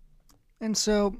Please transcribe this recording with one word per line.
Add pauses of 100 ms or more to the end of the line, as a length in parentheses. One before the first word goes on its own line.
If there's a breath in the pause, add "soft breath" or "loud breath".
(600)
And
so,